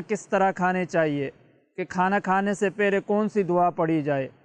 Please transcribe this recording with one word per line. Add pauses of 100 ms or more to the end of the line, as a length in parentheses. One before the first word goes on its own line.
کس
طرح
کھانے
چاہیے، (480)
کہ
کھانا
کھانے
سے
پہلے
کون
سی
دعا
پڑھی
جائے، (200)